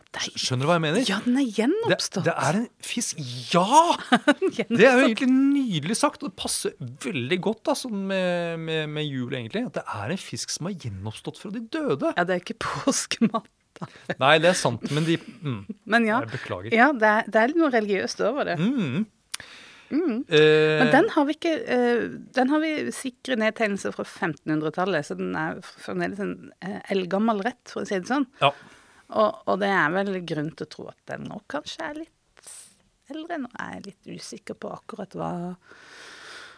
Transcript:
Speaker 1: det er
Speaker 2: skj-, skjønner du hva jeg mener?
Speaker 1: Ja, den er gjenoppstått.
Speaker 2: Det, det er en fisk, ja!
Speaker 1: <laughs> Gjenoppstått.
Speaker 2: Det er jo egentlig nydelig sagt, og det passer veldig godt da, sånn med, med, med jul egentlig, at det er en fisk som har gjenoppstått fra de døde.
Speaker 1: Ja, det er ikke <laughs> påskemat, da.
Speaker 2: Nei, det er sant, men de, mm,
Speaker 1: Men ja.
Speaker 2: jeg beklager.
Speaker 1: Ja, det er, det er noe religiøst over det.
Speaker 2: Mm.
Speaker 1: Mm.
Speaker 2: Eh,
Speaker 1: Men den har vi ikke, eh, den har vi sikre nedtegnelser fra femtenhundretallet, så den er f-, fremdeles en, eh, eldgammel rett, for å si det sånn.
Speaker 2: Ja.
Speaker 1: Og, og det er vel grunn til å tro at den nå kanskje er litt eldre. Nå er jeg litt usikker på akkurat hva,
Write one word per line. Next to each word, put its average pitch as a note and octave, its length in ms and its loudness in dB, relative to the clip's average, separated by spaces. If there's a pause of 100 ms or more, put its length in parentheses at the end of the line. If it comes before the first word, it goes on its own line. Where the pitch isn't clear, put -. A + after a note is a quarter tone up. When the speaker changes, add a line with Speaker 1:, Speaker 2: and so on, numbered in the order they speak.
(140)
Speaker 1:
det - 80 -8
er - 80 -6
Speaker 2:
skj-, - 80 -12
skjønner B2+ 240 -2
du C#3+ 60 0
hva F3 120 4
jeg - 20 0
mener? E3 280 0
Speaker 1:
Ja, G3 100 0
den B3 180 0
er C#4 140 2
gjenoppstått. C#4 720 0
Speaker 2:
Det, D#3+ 100 0
det - 40 -4
er C3+ 180 0
en A3+ 140 -2 (100)
fisk, - 400 -6 (340)
ja! C4+ 420 6 (220)
Speaker 1:
<laughs> - 380 2
Gjenoppstått. A#3 220 -2
Speaker 2:
Det A#3+ 100 10
er B3+ 80 8
jo C4+ 120 6
egentlig B3 220 2
nydelig C4 680 2
sagt, - 260 0
og - 80 -6
det - 60 -20
passer - 420 -4
veldig C#3 600 -4
godt A3 240 -2
da, D4+ 80 2
sånn G3+ 340 -4
med, F3 520 -2
med, D#3+ 300 -2
med D3+ 160 -4
jul B2+ 260 -4
egentlig, C3 360 -4
at - 60 -10
det E3 120 -6
er G#2 260 -6
en F#3+ 60 -4
fisk - 320 -10
som - 180 -6
har G#3 60 -6
gjenoppstått G#2+ 640 -10
fra G#3 140 -12
de A#3+ 100 -6
døde. C#4 540 -2
Speaker 1:
Ja, F3 80 2
det F3+ 140 0
er - 80 -6
ikke - 180 -12
<laughs> - 60 -4
påskemat, - 800 0 (240)
da. - 140 -14 (320)
Speaker 2:
Nei, C#3+ 180 8
det E3 140 6
er - 20 2
sant, A#2 380 0
men D3+ 120 0
de, D#3+ 140 2
mm, A#2+ 480 -8 (200)
Speaker 1:
Men A3+ 200 2
ja. A3 160 2
Speaker 2:
jeg A2 80 -8
beklager. G2 420 -6
Speaker 1:
Ja, A#3+ 220 6
det G#3+ 160 4
er, G#3+ 160 4
det A3 160 4
er A#3+ 140 2
noe D#4+ 180 4
religiøst G#3 480 0
over A3 240 0
det. E3+ 140 -2
Speaker 2:
Mm. G3 480 0 (840)
Speaker 1:
Mm. C#4+ 340 0
Speaker 2:
Eh, D#3 540 6
Speaker 1:
Men D3+ 120 4
den F#4 180 6
har D4 160 2
vi D4+ 80 -2
ikke, E4 180 -2 (140)
eh, A#3+ 380 2 (280)
den B3+ 180 2
har D4+ 120 4
vi D#4+ 80 0 (220)
sikre - 440 -6
nedtegnelser G#3+ 580 0
fra - 120 -6
femtenhundretallet, D#3 1000 -2
så F#3+ 120 -8
den F#3 180 -4
er D#3+ 220 -4
f-, - 200 -18
fremdeles F#3+ 440 -6
en, F3+ 300 -8 (100)
eh, G3 180 -10 (100)
eldgammel G3 540 0
rett, B3 220 -6
for - 160 -8
å G3 40 -6
si G3 120 -4
det F3+ 100 -6
sånn. C4 180 0 (120)
Speaker 2:
Ja. C#3 120 2 (600)
Speaker 1:
Og, - 340 0
og G3 160 0
det G3+ 100 0
er E3 220 4
vel G3 300 -2
grunn D#3+ 340 -4
til - 100 -10
å - 40 -20
tro - 180 -14
at - 180 -20
den C3+ 220 -10
nå - 200 -10
kanskje D4 340 -10
er D#4 140 -8
litt - 580 -18 (560)
eldre. D#4 320 -8
Nå A#3+ 180 -10
er - 160 -8
jeg F#3 100 -14
litt - 280 -18
usikker - 420 -14
på - 160 -12
akkurat F#3+ 420 -14
hva, E3 180 -6 (1300)